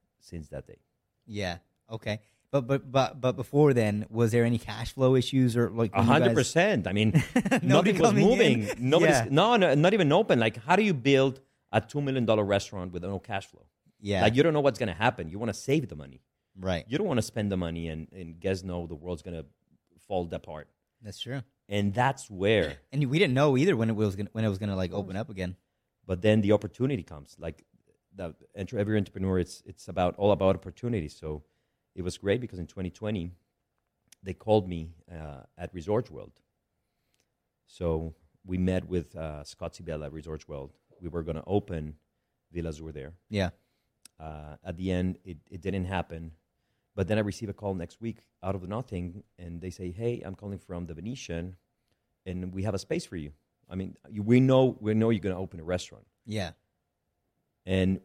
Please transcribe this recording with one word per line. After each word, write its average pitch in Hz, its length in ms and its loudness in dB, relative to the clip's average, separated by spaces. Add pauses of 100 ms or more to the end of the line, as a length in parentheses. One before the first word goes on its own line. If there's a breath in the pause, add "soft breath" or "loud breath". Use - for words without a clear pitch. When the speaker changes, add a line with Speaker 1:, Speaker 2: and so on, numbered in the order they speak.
(200)
Speaker 1:
since 80 300 -16
that 69 180 -12
day. - 100 -20 (480)
Speaker 2:
Yeah. 98 320 -6 (320)
Okay. 110 300 -6 (320)
But, 135 160 0
but, 135 240 -2
but, 135 280 0
but 123 160 0
before 143 380 4
then, 107 360 2
was 113 220 2
there 117 140 4
any 117 140 2
cash 113 340 -8
flow 131 220 4
issues 127 420 2
or, 120 140 2
like, 113 220 0
Speaker 1:
A 98 40 2
Speaker 2:
when 104 80 6
you 117 60 6
Speaker 1:
hundred 147 160 6
Speaker 2:
guys 117 80 4
Speaker 1:
percent. 160 520 2
I 92 60 0
mean, 107 180 4
Speaker 2:
<laughs> 160 240 2 (280)
Nobody - 40 0
Speaker 1:
nothing 175 320 6
was 240 120 6
Speaker 2:
coming 202 120 6
in? 196 60 8
Speaker 1:
moving. 123 600 4
Nobody's, 156 260 6
Speaker 2:
Yeah. 113 160 2
Speaker 1:
no, 202 260 6
no, 175 160 4
not 160 200 6
even 175 180 4
open. 180 280 4
Like, 113 180 2
how 160 180 2
do 208 80 4
you 202 100 2
build 135 480 4 (300)
a 110 100 4
two 147 200 -6
million 135 240 -2
dollar 107 200 4
restaurant 98 480 -2
with 87 100 -8
no 95 160 -6
cash 98 280 -8
flow? - 180 -20 (340)
Speaker 2:
Yeah. 101 220 0
Speaker 1:
Like, 110 140 4
you 139 80 6
don't 160 100 4
know 147 80 2
what's 135 180 0
gonna 101 140 -2
happen. 90 360 -2
You 95 100 -12
wanna 110 140 -4
save 139 360 -2
the 80 60 -14
money. 67 260 -18 (380)
Speaker 2:
Right. 92 280 -2
Speaker 1:
You 123 100 -4
don't 202 100 -2
wanna 127 140 2
spend 104 300 -4
the 92 60 0
money 85 320 -4
and, 78 240 -10
and 85 260 -16
guess 95 240 -4
no, 87 240 -6
the 82 80 -12
world's 85 280 -10
gonna 85 220 -12 (640)
fall 90 240 -2
apart. 78 360 -12 (340)
Speaker 2:
That's 104 180 -16
true. 127 220 -8 (280)
Speaker 1:
And 101 240 0
that's 123 360 0
where 95 500 0 (120)
Speaker 2:
And 147 180 -2
we 143 80 0
didn't 165 160 2
know 143 220 4
either 156 220 2
when 113 120 0
it 110 60 -2
was 101 220 0
gonna, 101 160 -8
when 110 100 -2
it 110 60 2
was 95 80 -2
gonna, 101 180 -4
like, 92 160 -2
Speaker 1:
Of 92 40 -8
course. 101 100 -2
Speaker 2:
open 92 100 -10
up 110 140 -8
again. 92 260 -8 (500)
Speaker 1:
But 92 160 -4
then 107 200 6
the 101 100 4
opportunity 107 520 0
comes. 71 360 -18
Like, 80 240 -12 (500)
the 90 220 -12 (200)
entre-, 98 240 -8
every 107 180 2
entrepreneur, 95 420 0
it's, - 260 -6
it's - 220 -20
about, 90 300 0
all 101 160 4
about 95 220 4
opportunity. 95 520 -6
So 76 360 -10 (520)
it 95 60 -8
was 87 160 -6
great 101 240 0
because 98 180 -10
in 80 80 -8
twenty 92 220 -8
twenty, 95 420 -6 (880)
they 92 120 -10
called 107 340 2
me, 85 240 -8 (180)
uh, 76 340 -14 (140)
at 85 160 -12
Resorts 92 380 -4
World. 58 220 -16 (1300)
So 82 460 -4 (320)
we 92 120 -4
met 90 300 0
with, 85 280 -6
uh, 76 280 -10
Scott - 300 -12
Sibella 78 340 -10
at 71 60 -14
Resorts 78 340 -12
World. 71 260 -12 (260)
We 90 100 -14
were 82 140 -6
gonna 78 240 -6
open 82 480 -4 (560)
Villa 85 200 -8
Azur 78 220 -14
there. 71 200 -14 (160)
Speaker 2:
Yeah. 98 200 -2 (680)
Speaker 1:
Uh, 76 440 -14
at 90 140 -10
the 92 140 -4
end, 92 320 -2
it, 87 140 -16 (120)
it 92 120 -14
didn't 92 240 -4
happen. 82 460 -6 (640)
But 95 120 -2
then 107 100 0
I 110 40 0
receive 101 280 -6
a 98 40 -10
call 98 200 -8
next 87 260 -10
week 110 200 -10 (240)
out 95 120 -4
of 90 120 -10
nothing, 98 560 -10 (160)
and 85 200 -14
they 90 120 -10
say, 90 200 -10
"Hey, 117 320 -6
I'm 92 120 -12
calling 101 240 -12
from 87 260 -10
the 82 80 -12
Venetian, 90 600 -10 (720)
and 92 280 -8
we 95 100 -4
have 101 120 -2
a 92 40 -6
space - 260 -6
for - 120 -14
you. 73 140 -8 (360)
I - 80 -14
mean, 95 220 -8 (120)
you, 104 120 -8
we 117 180 6
know, 131 400 6
we 107 140 0
know 110 160 4
you're 113 100 2
gonna 90 200 -4
open 95 200 -10
a 78 40 -14
restaurant. 82 420 -6 (220)
Speaker 2:
Yeah. 98 240 -6 (1120)
Speaker 1:
And 95 400 2